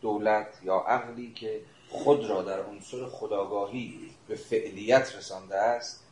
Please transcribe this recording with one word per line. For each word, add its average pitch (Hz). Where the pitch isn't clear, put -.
دولت 107
یا 95
عقلی 120
که 110
خود 139
را 101
در 95
عنصر 104
خودآگاهی 101
به 107
فعلیت 107
رسانده 95
است 120